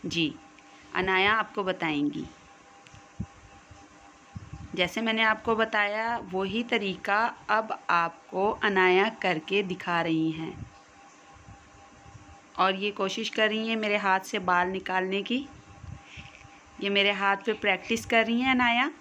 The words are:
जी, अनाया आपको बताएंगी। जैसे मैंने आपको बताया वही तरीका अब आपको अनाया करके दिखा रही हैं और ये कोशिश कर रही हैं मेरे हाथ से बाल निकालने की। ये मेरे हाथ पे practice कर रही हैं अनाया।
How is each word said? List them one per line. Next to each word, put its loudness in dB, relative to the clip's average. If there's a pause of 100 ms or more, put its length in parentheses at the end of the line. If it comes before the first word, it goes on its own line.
जी, -2 (600)
अनाया 2
आपको -2
बताएंगी। -2 (2500)
जैसे -2
मैंने 0
आपको 2
बताया 0 (160)
वही -2
तरीका 0 (260)
अब 0 (120)
आपको 0
अनाया 4
करके 0
दिखा -2
रही 2
हैं -8 (1900)
और 4
ये -2
कोशिश -4
कर 2
रही -2
हैं 0
मेरे 0
हाथ 2
से -6
बाल 2
निकालने -2
की। -2 (1300)
ये -2
मेरे 4
हाथ 2
पे -2
practice 0
कर 4
रही 0
हैं 2
अनाया। 4 (100)